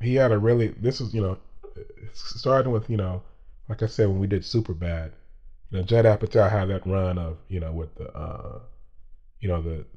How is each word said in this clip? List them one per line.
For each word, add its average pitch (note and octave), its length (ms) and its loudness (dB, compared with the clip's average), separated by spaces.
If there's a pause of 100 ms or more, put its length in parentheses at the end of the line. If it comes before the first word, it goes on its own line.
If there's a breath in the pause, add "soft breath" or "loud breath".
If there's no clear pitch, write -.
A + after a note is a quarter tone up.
He A#2+ 160 0
had C3 160 6
a G#2+ 60 4
really, A2+ 300 4
this B2+ 320 -2
is, A2 140 -6
you A2 80 0
know, F#2+ 160 -2 (760)
starting C3 600 0
with, A2 180 0
you A2+ 60 0
know, F#2+ 260 -2 (460)
like G#2+ 140 -4
I A2 40 2
said, G#2+ 220 2
when F#2+ 100 2
we G2 80 2
did G2 160 0
Superbad, E2 680 -4 (600)
you G2 80 -4
know, F#2 60 -2
Judd A2+ 200 6
Apatow G#2 460 6
had G2 200 2
that F#2+ 160 -2
run F#2 320 0
of, E2 180 -6 (120)
you F2+ 120 -4
know, D#2+ 120 -6
with D#2+ 240 -8
the, D#2 200 -10
uh, - 420 -10 (840)
you G2+ 80 -4
know, F2 140 0
the, D#2+ 220 -6 (120)